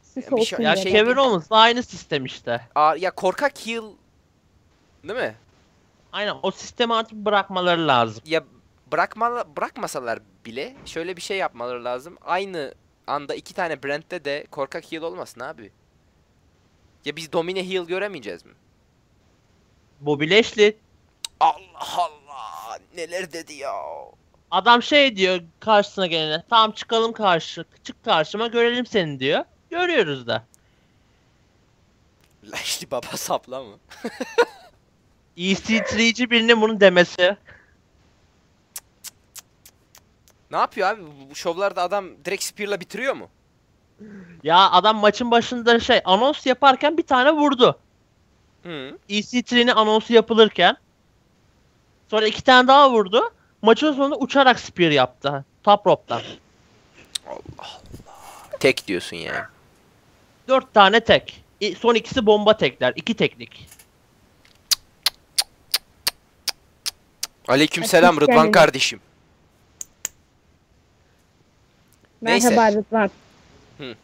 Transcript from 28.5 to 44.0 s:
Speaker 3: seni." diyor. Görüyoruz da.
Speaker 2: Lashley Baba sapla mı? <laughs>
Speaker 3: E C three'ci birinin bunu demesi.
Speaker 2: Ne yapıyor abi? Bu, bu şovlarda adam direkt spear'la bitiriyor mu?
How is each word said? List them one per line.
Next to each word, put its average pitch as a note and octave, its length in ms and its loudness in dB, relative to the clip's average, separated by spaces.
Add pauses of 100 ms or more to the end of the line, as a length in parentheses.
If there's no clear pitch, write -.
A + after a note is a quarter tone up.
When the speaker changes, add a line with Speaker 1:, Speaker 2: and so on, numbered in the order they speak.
Speaker 3:
seni." D#3 340 -4
diyor. D3+ 240 -2 (260)
Görüyoruz A3+ 580 -2
da. A2+ 160 -6 (2000)
Speaker 2:
Lashley - 480 -10
Baba B2 260 -8
sapla C3 460 -8
mı? G#2 140 -20 (260)
<laughs> - 1300 -10
Speaker 3:
E F#3 180 0
C A3 280 -2
three'ci A3+ 480 -2
birinin A#3 300 2
bunu A3 180 -2
demesi. F3+ 580 2 (3250)
Speaker 2:
Ne D#3 60 -6
yapıyor F#3 300 -2
abi? G#3+ 140 -6
Bu, C#3 280 -20
bu D3 60 -20
şovlarda F#3 460 -4
adam F#3+ 240 -4 (200)
direkt F#3 180 -8
spear'la G3+ 360 -8
bitiriyor A3+ 360 -8
mu? G2+ 140 -16 (1120)